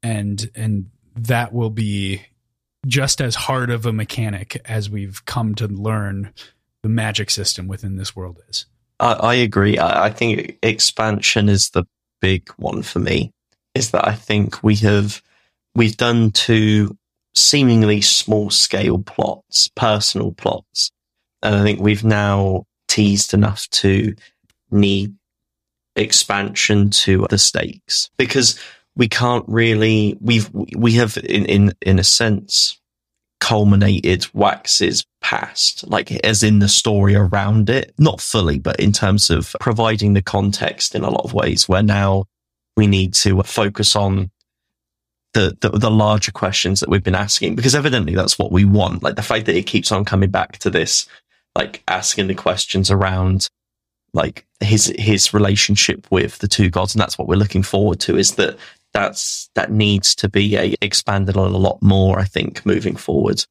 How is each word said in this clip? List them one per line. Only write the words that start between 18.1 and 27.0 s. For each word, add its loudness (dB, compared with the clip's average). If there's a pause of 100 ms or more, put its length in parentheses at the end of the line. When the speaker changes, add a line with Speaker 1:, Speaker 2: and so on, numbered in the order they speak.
Speaker 2:
scale 0
plots, -4
personal -2
plots. -6 (520)
And 0
I 4
think 2
we've 2
now 0 (200)
teased 0
enough 0
to 0 (560)
need 0 (840)
expansion 0
to 2